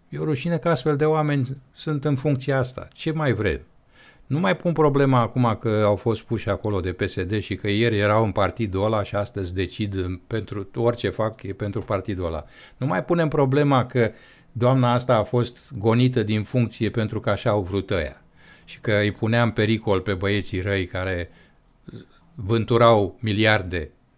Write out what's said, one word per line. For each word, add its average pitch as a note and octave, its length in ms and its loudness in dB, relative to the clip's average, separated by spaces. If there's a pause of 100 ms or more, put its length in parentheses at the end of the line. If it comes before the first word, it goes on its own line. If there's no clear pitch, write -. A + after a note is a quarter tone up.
(120)
E C#3+ 60 -10
o D#3 60 -6
rușine D#3 340 -2
că E3+ 100 -2
astfel D#3+ 280 0
de D3+ 80 0
oameni D3 520 0 (160)
sunt D3+ 320 -6
în C#3+ 120 2
funcția C3+ 420 0
asta. - 340 -6
Ce - 200 -6
mai D3+ 200 0
vrem? F#2+ 280 0 (640)
Nu C3+ 120 -2
mai F#3 180 2
pun F3 160 -2
problema C#3 480 4
acum A#2 400 2
că G#2+ 240 0
au G#2 120 4
fost A2+ 260 -2
puși A2+ 260 -4
acolo G2+ 320 0
de F2+ 120 -2
P F#2+ 160 -2
S F#2+ 160 -4
D G#2 140 -2
și G2 160 -4
că G#2 140 -6
ieri G#2+ 300 2
erau G#2 260 4
în G2 80 -2
partidul G2 520 0
ăla A2 180 0
și F#2+ 120 -8
astăzi G2 400 -4
decid G2 400 -4
în, F#2 320 -4
pentru G2+ 480 -8
orice A#2+ 340 0
fac, A2 340 -4
e G2 100 -10
pentru G#2 280 -6
partidul F#2+ 460 -4
ăla. D#2+ 180 -6 (320)
Nu B2+ 100 -4
mai F3 180 0
punem E3+ 240 0
problema C#3 580 2
că A#2 240 0 (420)
doamna B2 400 2
asta B2 220 2
a G#2+ 80 2
fost A#2+ 560 -4
gonită A#2+ 440 2
din G#2+ 200 0
funcție A2 480 -2
pentru A2 300 -4
că A2 100 -2
așa G2+ 200 0
au G#2 120 2
vrut F#2+ 280 -4
ăia E2 320 -4 (420)
și - 160 -20
că G#2 220 0
îi G#2 100 0
punea A#2 300 0
în A2+ 80 2
pericol G#2+ 500 0
pe G2+ 140 -2
băieții G2 460 -2
răi F#2+ 260 -2
care F#2 440 -6 (1040)
vânturau A2+ 880 4
miliarde G2+ 680 2 (280)